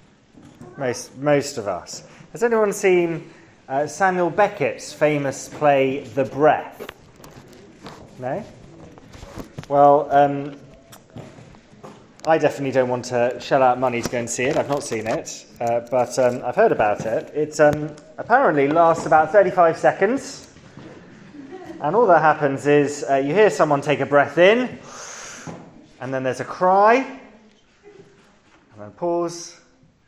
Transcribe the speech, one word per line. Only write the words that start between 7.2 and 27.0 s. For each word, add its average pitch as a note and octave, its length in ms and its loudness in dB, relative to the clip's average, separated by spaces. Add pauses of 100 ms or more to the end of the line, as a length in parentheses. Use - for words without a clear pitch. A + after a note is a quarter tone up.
No? C#3 280 -8 (1200)
Well, C#3+ 420 4
um, C#3+ 480 0 (1700)
I D#3+ 100 4
definitely C#3 340 -2
don't B2+ 180 2
want B2 160 -4
to B2 340 -2
shell C#3 240 0
out B2+ 160 2
money B2 220 -2
to - 80 -8
go B2 100 -4
and A#2 100 -8
see - 140 -6
it. D3+ 140 0
I've B2+ 100 -2
not C#3+ 160 -4
seen A2 240 -8
it, - 380 -8 (160)
uh, A#2 180 -2 (100)
but, B2 300 -2
um, B2 240 0
I've B2 120 -6
heard G3+ 180 4
about G#2+ 320 0
it. A#2 280 -6
It, D3+ 280 -4
um, D3+ 340 0 (220)
apparently F#3 500 2
lasts E3 380 2
about D#3 260 2
thirty-five F3+ 460 4
seconds, - 760 -2 (1300)
and D#3 140 -4
all A#3 120 4
that E3 140 6
happens D3 460 2
is, D3 420 2
uh, C#3 60 2
you C#3 180 0
hear G#3 160 6
someone D3+ 320 0
take C#3 200 -2
a C3+ 40 -2
breath C#3 320 2
in, G3+ 400 4 (1200)
and C3 120 -8
then C3 80 -4
there's C3 200 -4
a B2+ 40 -8
cry, G3 520 4
and - 1800 -16